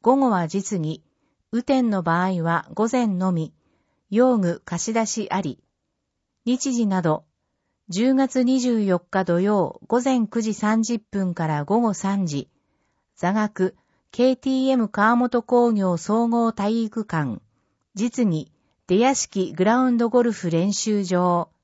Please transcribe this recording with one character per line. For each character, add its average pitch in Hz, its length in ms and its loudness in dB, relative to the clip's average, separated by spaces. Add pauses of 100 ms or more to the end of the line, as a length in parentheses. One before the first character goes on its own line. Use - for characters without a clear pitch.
午 254 140 4
後 269 140 2
は 180 160 0
実 196 320 -4
技。 160 240 -6 (500)
雨 233 100 -2
天 262 260 2
の 196 140 0
場 170 200 0
合 185 200 -2
は 165 320 -2
午 220 160 0
前 247 160 0
の 185 260 0
み。 160 220 -4 (560)
用 247 260 4
具 175 300 0
貸 - 180 -6
し 226 80 -6
出 226 140 0
し - 240 -6
あ 190 100 -2
り。 147 180 -6 (840)
日 254 300 -2
時 233 120 0
な 190 140 0
ど、 156 240 -2 (640)
十 226 260 0
月 262 280 0
二 262 160 2
十 240 220 0
四 190 200 0
日 190 240 -2
土 175 160 0
曜 196 460 0
午 240 160 0
前 254 240 0
九 233 140 -4
時 214 140 -2
三 220 280 0
十 233 160 -2
分 190 360 -4
か 165 120 -4
ら 147 180 -2
午 214 160 0
後 220 140 0
三 196 320 -2
時。 143 220 -6 (680)
座 175 160 -2
学、 208 440 -2 (340)
ケ 254 220 2
ー 254 40 -2
テ 269 140 -4
ィ 262 160 0
ー 262 40 2
エ 262 60 2
ム 226 120 0
川 220 260 2
本 240 280 0
工 240 300 2
業 185 260 0
総 226 300 0
合 233 240 0
体 220 320 -2
育 214 200 -6
館。 147 360 -4 (540)
実 233 320 -2
技、 160 240 -2 (360)
出 180 120 2
屋 262 160 4
敷 185 380 -4
グ 170 120 -2
ラ 226 140 4
ウ 254 120 2
ン 240 80 0
ド 233 100 0
ゴ 247 140 4
ル 233 100 0
フ 180 160 -6
練 170 240 0
習 208 320 -2
場。 175 460 0 (140)